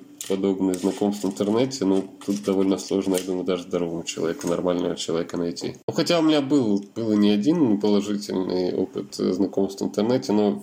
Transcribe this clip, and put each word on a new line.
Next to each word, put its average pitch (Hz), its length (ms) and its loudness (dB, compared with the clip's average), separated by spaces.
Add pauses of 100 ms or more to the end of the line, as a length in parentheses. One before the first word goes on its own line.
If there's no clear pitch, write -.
(280)
подобный 95 460 0
знакомств 98 500 -2
в 95 40 -2
интернете, 104 580 0
ну, 95 180 4 (220)
тут 101 180 -2
довольно 95 340 2
сложно, 95 380 0
я 92 80 0
думаю, 92 220 -4
даже 90 180 -2
здоровому 85 400 -4
человеку, 82 460 -6
нормального 87 480 0
человека 82 400 -4
найти. 87 400 -6 (100)
Ну, - 60 -4
хотя 170 260 2
у - 20 2
меня 156 200 4
был, 123 420 2 (120)
был 110 180 0
и 104 40 4
не 104 120 6
один 107 500 2
положительный 98 960 0
опыт, 101 440 -4
э, 101 120 2
знакомств 98 500 0
в 104 40 0
интернете, 110 480 0
но 104 300 2